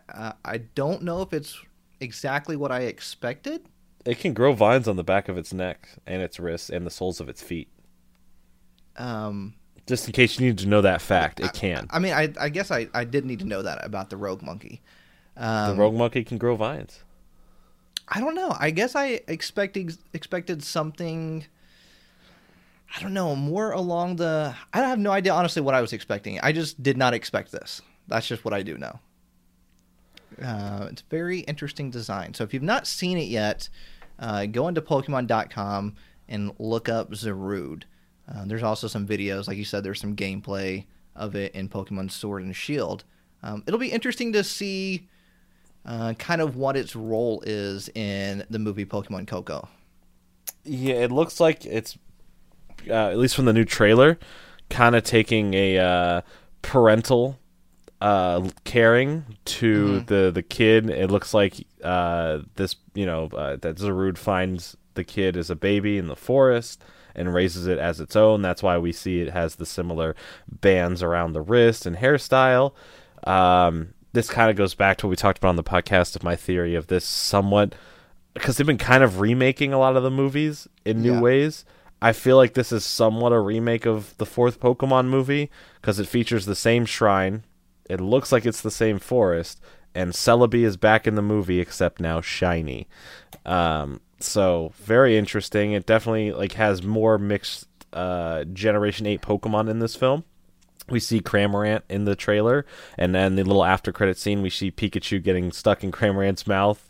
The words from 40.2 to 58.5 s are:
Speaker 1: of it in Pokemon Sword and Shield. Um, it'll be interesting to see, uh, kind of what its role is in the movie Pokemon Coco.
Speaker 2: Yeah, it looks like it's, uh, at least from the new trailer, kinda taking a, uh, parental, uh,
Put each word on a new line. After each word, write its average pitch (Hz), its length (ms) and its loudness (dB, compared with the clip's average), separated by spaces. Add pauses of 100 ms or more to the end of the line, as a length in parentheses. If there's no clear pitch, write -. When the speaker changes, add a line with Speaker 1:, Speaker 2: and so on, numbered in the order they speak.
Speaker 1:
of 101 180 -10
it 98 200 -8
in 95 140 -10
Pokemon 95 420 -10
Sword 101 320 -10
and 92 120 -10
Shield. 120 500 -6 (380)
Um, 104 240 -12
it'll 220 140 -2
be 262 120 -6
interesting 233 400 -6
to 202 120 0
see, 190 640 -8 (760)
uh, 113 340 -6
kind 170 220 -4
of 147 160 -4
what 135 200 -2
its 120 200 -6
role 110 480 -4
is 101 500 -6
in 101 540 -6
the 110 100 -6
movie 104 280 -6
Pokemon 98 400 -8
Coco. 90 420 -10 (960)
Speaker 2:
Yeah, 131 300 -4
it 120 160 2
looks 151 300 0
like 160 260 2
it's, - 320 -8 (920)
uh, - 40 -6 (180)
at 98 80 -2
least 127 160 4
from 135 120 0
the 113 60 6
new 113 120 6
trailer, 117 540 6 (520)
kinda 117 300 6
taking 110 540 2
a, 95 240 4
uh, 90 420 2 (420)
parental, 120 760 4 (640)
uh, 92 480 2 (160)